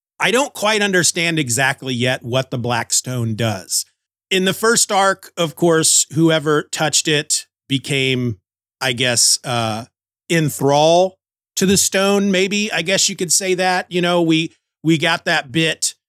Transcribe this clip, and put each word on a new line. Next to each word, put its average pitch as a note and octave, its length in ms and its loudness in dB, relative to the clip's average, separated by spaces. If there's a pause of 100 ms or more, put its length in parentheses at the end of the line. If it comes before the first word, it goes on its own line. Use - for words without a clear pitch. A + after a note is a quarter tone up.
(200)
I F3+ 120 0
don't C4 220 0
quite G#3 280 0
understand F3 580 0
exactly C3 540 -2
yet B2 280 -2
what B2+ 300 -4
the C3+ 60 -6
black A#2 340 -4
stone A#2 440 -4
does. A2 500 -4 (440)
In F#3+ 140 0
the F#3 100 0
first A3 380 0
arc, G3 460 0
of E3 180 -2
course, D#3+ 560 2
whoever D#3 520 2
touched - 440 -2
it D3 400 -2 (220)
became, C3 680 -2 (420)
I C3 120 -2
guess, B2 500 0
uh, A2+ 420 -4 (440)
in D#3+ 200 2
thrall D#3+ 680 4 (400)
to F#3+ 80 0
the F#3+ 120 4
stone, G3 540 2
maybe. G3 400 0
I E3 100 -4
guess F#3+ 280 0
you F#3+ 60 -8
could F3 160 -4
say F#3+ 220 0
that. F#3 380 -2
You F3 100 -2
know, F3 200 2
we, D#3+ 320 0 (300)
we D#3+ 140 4
got E3+ 280 0
that D3+ 260 -2
bit D#3+ 440 -2 (140)